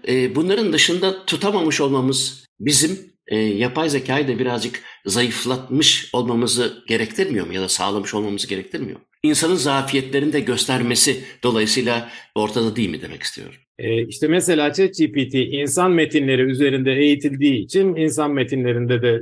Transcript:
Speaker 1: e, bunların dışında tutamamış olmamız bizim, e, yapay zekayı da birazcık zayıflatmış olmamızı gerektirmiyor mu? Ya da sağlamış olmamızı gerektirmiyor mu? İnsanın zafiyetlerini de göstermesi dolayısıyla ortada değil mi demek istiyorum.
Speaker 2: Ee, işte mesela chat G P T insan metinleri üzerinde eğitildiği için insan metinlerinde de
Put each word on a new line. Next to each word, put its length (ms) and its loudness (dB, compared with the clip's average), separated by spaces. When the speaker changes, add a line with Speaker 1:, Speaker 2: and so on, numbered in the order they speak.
Speaker 1:
e, 280 0
bunların 380 2
dışında 520 0
tutamamış 560 0
olmamız 640 0
bizim, 400 0
e, 100 -2
yapay 520 0
zekayı 380 -2
da 120 -2
birazcık 420 -2
zayıflatmış 1080 0
olmamızı 760 0
gerektirmiyor 600 -2
mu? 60 -10
Ya 80 -4
da 80 -4
sağlamış 440 -2
olmamızı 340 -4
gerektirmiyor 520 -8
mu? 60 -20
İnsanın 320 2
zafiyetlerini 800 0
de 60 2
göstermesi 840 0
dolayısıyla 640 0
ortada 400 0
değil 140 0
mi 120 -8
demek 220 -14
istiyorum. 320 -12
Speaker 2:
Ee, 280 -2
işte 200 -4
mesela 460 2
chat 240 2
G 140 2
P 160 -2
T 180 0
insan 460 0
metinleri 500 2
üzerinde 520 2
eğitildiği 680 2
için 320 2
insan 360 0
metinlerinde 720 0
de 200 2